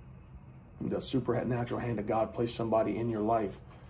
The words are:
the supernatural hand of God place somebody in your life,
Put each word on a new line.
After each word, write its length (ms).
the 180
supernatural 800
hand 200
of 80
God 260
place 200
somebody 440
in 120
your 120
life, 380